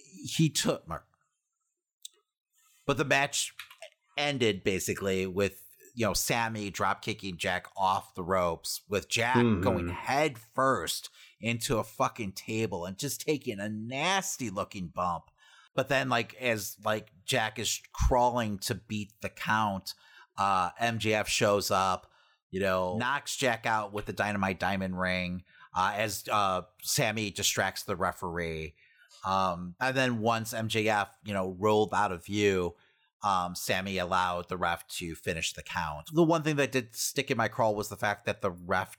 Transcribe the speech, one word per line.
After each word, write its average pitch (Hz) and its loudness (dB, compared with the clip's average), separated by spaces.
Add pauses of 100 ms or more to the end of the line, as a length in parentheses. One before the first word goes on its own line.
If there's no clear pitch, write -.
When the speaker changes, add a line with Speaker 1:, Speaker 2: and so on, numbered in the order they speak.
(260)
Speaker 1:
he 156 2
took, - -2
Mark. 80 -10 (1800)
But 139 2
the 160 2
match 139 0 (640)
ended 120 2
basically 95 0
with, 95 0 (320)
you 113 0
know, 92 0
Sammy 113 0
drop 98 0
kicking 98 -6
Jack 90 -2 (100)
off 95 0
the 95 -6
ropes, 87 0
with 98 -2
Jack 120 2
Speaker 2:
Mm-hmm. 113 4
Speaker 1:
going 90 0
head 131 -2 (180)
first 127 0 (300)
into 117 -2
a 98 -2
fucking 120 -4
table 98 -4
and 95 -10
just 139 -6
taking 123 -4
a 104 -4
nasty 131 -4
looking 92 -6
bump. 87 -2 (500)
But 131 -2
then, 135 0
like, 117 0
as, 113 -2
like, 110 -2 (120)
Jack 110 -2
is 104 -2 (120)
crawling 120 4
to - -2
beat 104 -6
the 98 -6
count, 104 0 (420)
uh, 95 4
M 117 0
J 107 2
F 104 0
shows 104 4
up, 95 2 (400)
you 95 -4
know, 92 2
knocks 127 -2
Jack 117 0
out 107 0
with 104 -6
the 107 -6
Dynamite 98 0
Diamond 95 -2
Ring, 90 -2 (340)
uh, 92 2
as, 104 -2
uh, 98 2 (200)
Sammy 110 0
distracts 98 0
the 104 -2
referee. 82 -4 (500)
Um, 92 0
and 131 0
then 127 2
once 113 0
M 113 -4
J 110 2
F, 101 2 (160)
you 104 -4
know, 95 -2
rolled 107 4
out 98 4
of 85 -8
view, 98 2 (480)
um, 90 2
Sammy 95 -2
allowed 90 0
the 92 -4
ref 85 -2
to 82 -8
finish 82 -4
the 82 -14
count. 76 -6
The 165 4
one 160 4
thing 143 0
that 139 2
did 127 -2
stick - -4
in 120 2
my 113 2
craw 110 2
was 104 -2
the 101 -10
fact 104 -2
that - -2
the 101 0
ref 90 -2